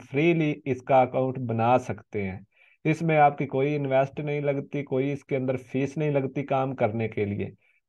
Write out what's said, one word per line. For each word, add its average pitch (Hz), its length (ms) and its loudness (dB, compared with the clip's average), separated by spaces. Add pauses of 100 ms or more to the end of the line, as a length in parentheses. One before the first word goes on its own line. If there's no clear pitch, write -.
फ्रीली 160 480 2 (160)
इसका 131 360 4
अकाउंट 131 440 0
बना 117 380 2
सकते - 380 -8
हैं। 95 220 -8 (400)
इसमें 156 340 2
आपकी 147 300 4
कोई 139 260 0
इन्वेस्ट 135 460 0
नहीं 147 220 -4
लगती, 143 400 -4
कोई 139 300 -2
इसके 139 240 -6
अंदर 131 200 -2
फीस 135 420 -4
नहीं 151 120 0
लगती 139 340 -2
काम 135 300 -2
करने 113 340 -2
के 110 180 -2
लिए। 101 280 -6 (340)